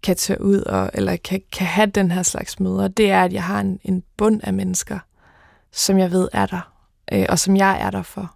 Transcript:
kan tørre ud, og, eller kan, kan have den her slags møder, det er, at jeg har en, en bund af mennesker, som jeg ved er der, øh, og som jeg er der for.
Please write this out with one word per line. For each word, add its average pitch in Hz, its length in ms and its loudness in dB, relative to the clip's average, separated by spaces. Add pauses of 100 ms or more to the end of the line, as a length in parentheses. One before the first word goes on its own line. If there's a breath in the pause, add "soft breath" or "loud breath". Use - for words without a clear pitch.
kan 185 120 2
tørre - 260 -4
ud, 196 200 4
og, 190 320 -2
eller 190 220 -2
kan, 190 260 -6 (100)
kan 185 160 -4
have 202 200 2
den 196 240 2
her 180 120 -2
slags - 360 -6
møder, 190 280 0
det 202 240 2
er, 185 120 4
at 185 100 0
jeg 190 100 -4
har 196 160 -2
en, 196 240 -2
en 185 200 -2 (140)
bund 214 260 2
af 196 100 -2
mennesker, 190 460 -4 (720 soft breath)
som - 260 0
jeg 185 140 2
ved 185 220 2
er - 120 2
der, - 280 -8 (380)
øh, 190 180 2
og 170 100 2
som 196 180 2
jeg 196 240 2
er 98 80 -2
der 190 140 -6
for. 190 320 -12